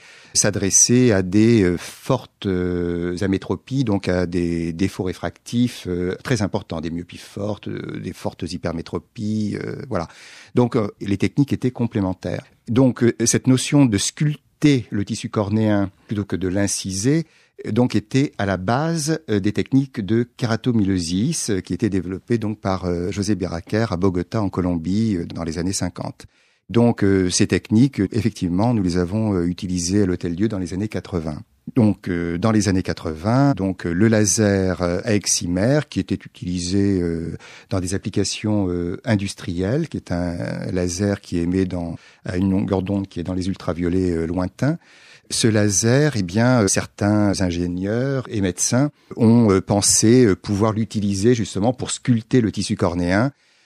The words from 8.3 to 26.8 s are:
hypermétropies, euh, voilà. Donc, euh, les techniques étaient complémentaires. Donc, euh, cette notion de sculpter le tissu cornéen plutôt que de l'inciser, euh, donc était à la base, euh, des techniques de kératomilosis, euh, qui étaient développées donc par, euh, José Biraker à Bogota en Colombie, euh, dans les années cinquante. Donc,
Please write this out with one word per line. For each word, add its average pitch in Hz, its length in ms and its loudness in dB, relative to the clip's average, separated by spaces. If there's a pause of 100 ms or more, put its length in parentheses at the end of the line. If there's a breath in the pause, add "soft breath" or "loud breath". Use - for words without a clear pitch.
hypermétropies, 101 1120 -6
euh, - 280 -8
voilà. 87 180 -4 (460 loud breath)
Donc, 123 220 4
euh, 104 120 0 (120)
les 98 180 -2
techniques 139 340 0
étaient 127 180 0
complémentaires. 98 720 -4 (240)
Donc, 123 360 4
euh, 113 100 6 (120)
cette 120 220 0
notion 139 360 4
de 107 140 2
sculpter 147 920 0
le 104 140 -2
tissu 110 240 -8
cornéen 104 640 0 (160)
plutôt 104 180 -2
que 95 120 -6
de 90 120 -2
l'inciser, 101 760 0 (420 soft breath)
euh, 110 40 -6
donc 120 240 2
était 131 420 0
à 101 100 -2
la 98 100 0
base, 147 640 -2 (100)
euh, 104 80 2
des 101 140 0
techniques 135 480 0
de 110 240 0 (120)
kératomilosis, 110 1120 0
euh, 95 100 -2
qui - 120 -6
étaient 101 160 0
développées 92 500 -2
donc 107 200 -6
par, 92 260 -4
euh, 90 280 -2
José 98 240 -2
Biraker 92 560 -2
à 87 40 -4
Bogota 90 460 0
en 95 60 -2
Colombie, 90 680 -2
euh, 85 80 -4
dans 85 200 -10
les 82 140 -6
années 90 140 -2
cinquante. - 540 -8 (420)
Donc, 117 360 4